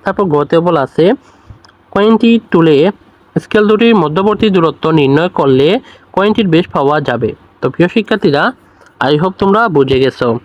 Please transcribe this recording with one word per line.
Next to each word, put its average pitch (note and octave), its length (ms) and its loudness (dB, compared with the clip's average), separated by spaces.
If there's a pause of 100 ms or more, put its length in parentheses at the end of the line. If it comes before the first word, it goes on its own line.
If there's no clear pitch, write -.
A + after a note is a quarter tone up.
তারপর G3 200 -2
গতে D3 340 0
বলা E3 220 0
আছে, D#3+ 320 0 (760)
কয়েনটি A3 500 2 (100)
তুলে E3 400 2 (500)
স্কেল G#3+ 280 0
দুটির A3+ 260 2
মধ্যবর্তী G3 560 0
দূরত্ব E3 400 -2
নির্ণয় D#3 380 0
করলে D3+ 520 0 (320)
কয়েনটির G#3 360 0
বেশ E3 200 0
পাওয়া D3+ 320 -2
যাবে। A#2+ 340 -4 (260)
তো C3 100 -4
প্রিয় F3 180 -2
শিক্ষার্থীরা, G#3 640 -2 (480)
I C#3 140 0
hope F#3 240 -2
তোমরা G#3 300 0
বুঝে C3+ 320 0
গেছো। B2 440 -2